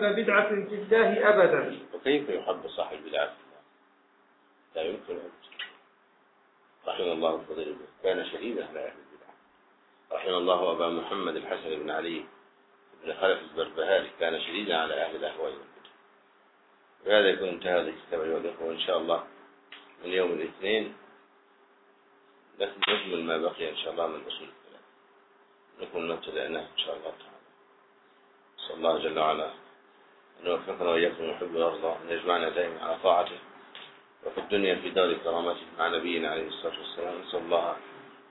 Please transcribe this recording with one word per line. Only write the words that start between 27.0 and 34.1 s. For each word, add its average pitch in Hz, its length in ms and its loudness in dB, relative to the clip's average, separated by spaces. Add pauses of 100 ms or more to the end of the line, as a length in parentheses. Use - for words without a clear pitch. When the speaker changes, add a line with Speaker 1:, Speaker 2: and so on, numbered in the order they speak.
Speaker 2:
تعالى. - 300 -18 (1160)
نسأل - 180 -10
الله 82 220 4
جل 78 200 -2
وعلا 78 320 2 (880)
أن 87 60 -10
يوفقنا 87 440 0
وإياكم 82 340 2
ويحب 82 300 -6
ويرضى، 82 500 2
أن 85 40 -10
يجمعنا 85 400 0
دائما 82 320 -2
على 82 220 -4
طاعته، 87 360 4 (880)